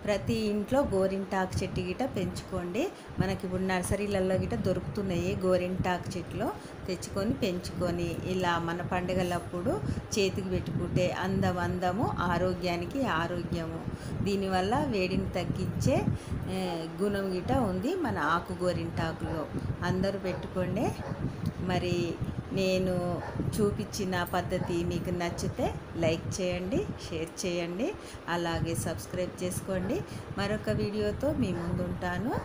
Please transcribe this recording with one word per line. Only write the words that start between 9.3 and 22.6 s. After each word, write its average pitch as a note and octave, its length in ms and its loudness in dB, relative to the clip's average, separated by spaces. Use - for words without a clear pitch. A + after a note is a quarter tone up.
చేతికి F#3+ 400 2
పెట్టుకుంటే F3 520 2
అందం F#3+ 420 2
అందము, F3+ 380 2
ఆరోగ్యానికి F3 680 0
ఆరోగ్యము. E3+ 640 -2
దీనివల్ల F#3+ 460 2
వేడిని F#3+ 340 2
తగ్గించే, F3+ 560 2
ఏ, F#3+ 40 0
గుణం G3+ 320 2
గిట F#3 160 0
ఉంది G3+ 200 0
మన G3+ 100 0
ఆకు F3+ 180 -2
గోరింటాకులో. E3 800 0
అందరూ F#3+ 280 2
పెట్టుకోండి. F#3 580 -2
మరి F3+ 240 2
నేను F#3 340 4